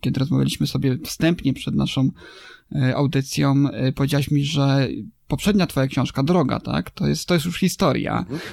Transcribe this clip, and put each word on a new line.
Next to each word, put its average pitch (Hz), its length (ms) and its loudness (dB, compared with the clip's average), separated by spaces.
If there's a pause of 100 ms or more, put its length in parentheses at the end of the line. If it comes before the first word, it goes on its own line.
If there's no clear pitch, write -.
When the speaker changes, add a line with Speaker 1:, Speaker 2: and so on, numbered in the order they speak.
Speaker 1:
kiedy - 180 0
rozmawialiśmy 135 480 0
sobie 135 380 0
wstępnie 160 480 0
przed 120 220 -4
naszą, 131 340 2 (680)
e, 131 200 2
audycją, 139 760 2
e, 131 220 0
powiedziałaś 139 400 0
mi, 143 140 2
że 139 420 2 (400)
poprzednia 190 400 2
twoja 135 200 0
książka, 131 360 -2
Droga, 170 360 2
tak? 131 320 -4
To - 160 -2
jest, 147 200 -2
to 180 60 2
jest 156 120 2
już 175 140 -4
historia. - 600 0
Speaker 2:
Mhm. 151 200 -6 (140)